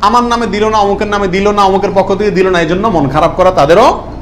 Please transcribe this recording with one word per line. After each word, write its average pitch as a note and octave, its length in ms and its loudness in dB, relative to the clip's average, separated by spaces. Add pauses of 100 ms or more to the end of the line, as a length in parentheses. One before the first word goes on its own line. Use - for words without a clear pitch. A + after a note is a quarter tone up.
আমার A#3 240 2
নামে A#3 220 -2
দিল G#3 220 -2
না, A3 100 0
অমুকের G3+ 300 0
নামে G3+ 200 -2
দিল G3 240 0
না, G#3 100 0
অমুকের G3 320 0
পক্ষ F#3+ 200 0
থেকে G3+ 160 -2
দিল F#3 180 2
না, F3+ 120 0
এই E3 60 0
জন্য F#3+ 220 -2
মন D#3 200 0
খারাপ D3+ 280 0
করা F#3 140 2
তাদেরও F3 360 4 (360)